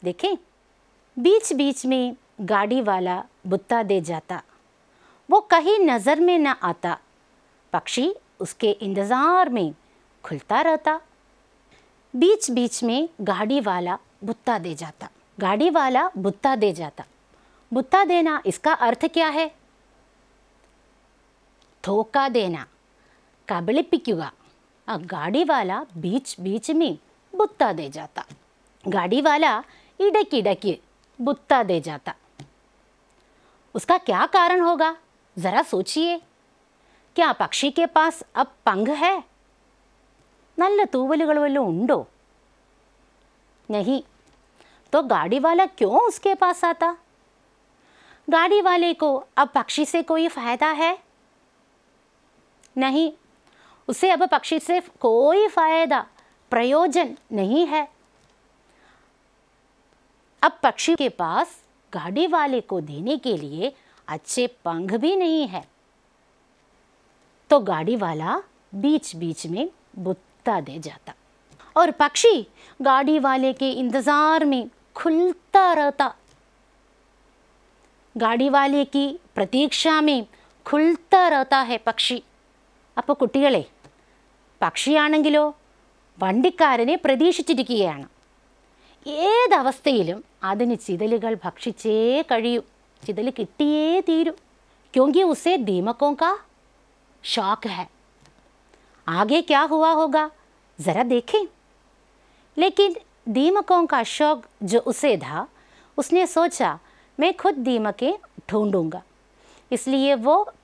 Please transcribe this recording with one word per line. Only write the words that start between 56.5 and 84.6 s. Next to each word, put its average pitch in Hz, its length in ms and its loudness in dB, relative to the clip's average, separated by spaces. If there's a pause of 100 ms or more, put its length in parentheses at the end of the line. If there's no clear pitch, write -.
प्रयोजन 269 640 0 (140)
नहीं 226 360 0
है। 294 200 -2 (2500)
अब 339 200 0
पक्षी 302 320 0
के 269 140 -2
पास 190 540 -4 (300)
गाड़ी 190 340 -2
वाले 285 340 0
को 180 200 -6
देने 156 360 -6
के 226 200 -4
लिए 156 380 -8 (320)
अच्छे 240 400 -6
पंख 175 440 -6
भी 277 240 0
नहीं 320 320 0
है। 180 200 -12 (1800)
तो 294 100 6
गाड़ी 190 360 -2
वाला 180 460 -4 (340)
बीच 285 400 -2
बीच 165 320 -8
में 226 220 -6 (280)
बुत्ता 190 640 -6
दे 143 180 -14
जाता - 340 -18 (640)
और 339 140 4
पक्षी 294 560 4 (340)
गाड़ी 277 380 2
वाले 262 340 0
के 262 180 -2
इंतज़ार 294 760 2
में 262 240 0 (260)
खुलता 349 800 2
रहता, 285 420 0 (2000)
गाड़ी 233 320 2
वाले 277 360 2
की 277 340 -2 (160)
प्रतीक्षा 302 680 0
में 277 260 0 (380)
खुलता 339 600 2
रहता 269 300 2
है 247 200 0
पक्षी। 233 460 -4 (720)
അപ്പോൾ 285 160 -2
കുട്ടികളെ, 269 520 2 (960)